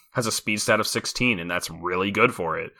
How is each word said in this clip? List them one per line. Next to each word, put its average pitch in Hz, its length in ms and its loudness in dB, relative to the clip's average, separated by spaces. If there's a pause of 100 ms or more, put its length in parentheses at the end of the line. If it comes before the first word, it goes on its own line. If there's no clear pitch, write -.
(120)
has 117 160 -2
a 107 40 -2
speed 107 300 -2
stat 107 180 4
of 104 60 0
sixteen, 120 540 -2
and 85 100 -6
that's 87 220 -4
really 90 400 -2
good 113 240 4
for 82 240 -2
it. 82 200 -8